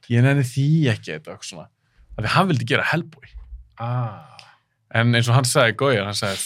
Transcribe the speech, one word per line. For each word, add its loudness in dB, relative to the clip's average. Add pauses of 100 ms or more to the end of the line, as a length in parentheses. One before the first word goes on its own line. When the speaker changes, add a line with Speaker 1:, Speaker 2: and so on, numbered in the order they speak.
Speaker 1:
Ég 4
nenni 2
því -2 (260)
ekki,“ -10
eitthvað -16
svona. -16 (500)
Af -4
því -4
hann 2
vildi 0
gera 0
Hellboy. -6 (520)
Speaker 2:
Ah. -6 (560)
Speaker 1:
En 2
eins 2
og 4
hann 4
sagði, 2
Goyer, 2
hann -6
sagði, -4